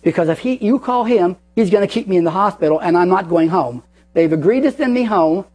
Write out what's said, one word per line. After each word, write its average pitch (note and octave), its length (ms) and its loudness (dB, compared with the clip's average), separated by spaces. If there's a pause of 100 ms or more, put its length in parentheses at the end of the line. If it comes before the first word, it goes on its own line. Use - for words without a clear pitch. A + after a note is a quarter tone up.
because E3 260 0
if D#3+ 100 -2
he, B3+ 220 -4
you A3+ 180 0
call B3 240 -2
him, F#3+ 320 0 (220)
he's A3 120 2
gonna G3+ 200 2
keep A#3 180 -6
me F#3+ 100 0
in E3+ 60 4
the E3 80 0
hospital, E3+ 480 0
and E3+ 180 0
I'm F3 120 2
not F#3 200 0
going E3 200 2
home. C3 340 -4 (320)
They've E3 180 2
agreed F#3 300 0
to C#4+ 80 2
send C4 240 -2
me B3 80 0
home. F#3+ 520 0